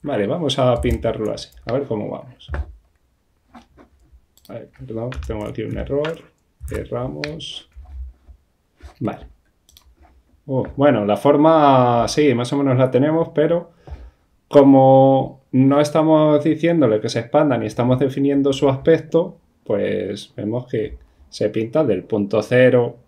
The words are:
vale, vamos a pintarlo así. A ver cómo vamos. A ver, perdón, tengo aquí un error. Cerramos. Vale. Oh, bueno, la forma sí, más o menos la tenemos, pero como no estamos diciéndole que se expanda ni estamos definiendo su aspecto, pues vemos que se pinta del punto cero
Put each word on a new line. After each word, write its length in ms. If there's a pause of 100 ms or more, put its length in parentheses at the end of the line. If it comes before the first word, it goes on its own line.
vale, 240
vamos 320
a 220
pintarlo 520
así. 160 (160)
A 80
ver 120
cómo 260
vamos. 400 (2000)
A 40
ver, 260
perdón, 320 (160)
tengo 200
aquí 160
un 140
error. 440 (480)
Cerramos. 1000 (1300)
Vale. 260 (1200)
Oh, 180 (120)
bueno, 280
la 120
forma 880
sí, 280
más 180
o 40
menos 220
la 140
tenemos, 420
pero 380 (760)
como 1040
no 300
estamos 640
diciéndole 560
que 80
se 100
expanda 400
ni 80
estamos 320
definiendo 540
su 160
aspecto, 720 (240)
pues 720
vemos 320
que 300 (300)
se 220
pinta 320
del 220
punto 380
cero 640